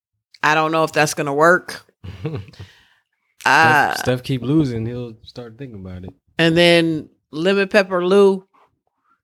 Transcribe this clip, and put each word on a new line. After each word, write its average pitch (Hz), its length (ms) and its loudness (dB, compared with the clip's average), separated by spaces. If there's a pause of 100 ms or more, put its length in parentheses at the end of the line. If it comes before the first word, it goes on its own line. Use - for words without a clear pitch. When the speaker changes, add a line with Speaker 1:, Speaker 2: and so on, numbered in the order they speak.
(420)
Speaker 1:
I 147 120 2
don't 156 180 0
know 160 120 0
if 156 80 -4
that's 151 220 0
gonna 147 200 -6
work. 170 520 0 (360)
Speaker 2:
<laughs> 156 80 -8 (1160)
Speaker 1:
Uh, 143 480 4
Speaker 2:
Steph, - 100 -8
Steph 123 180 -2
keep 127 200 -4
losing, 123 440 -2
he'll 120 360 -10
start 117 360 -20
thinking 123 220 -16
about 92 240 -16
it. 90 60 -16 (280)
Speaker 1:
And 165 180 2
then 170 520 2 (220)
Lemon 190 380 -2
Pepper 190 380 0
Lou, 196 400 2 (760)